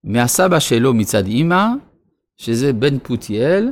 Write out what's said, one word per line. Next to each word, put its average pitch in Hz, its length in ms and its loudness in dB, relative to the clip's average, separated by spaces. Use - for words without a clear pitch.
מהסבא 131 560 0
שלו 123 340 2
מצד 104 320 0
אמא, 170 400 0
שזה 120 360 -2
בן 131 260 0
פותיאל 139 720 -2